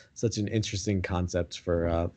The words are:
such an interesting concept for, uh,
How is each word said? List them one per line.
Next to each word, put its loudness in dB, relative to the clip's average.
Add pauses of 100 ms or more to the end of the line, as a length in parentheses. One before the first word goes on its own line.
(160)
such 0
an 0
interesting 0
concept -2
for, 2
uh, 2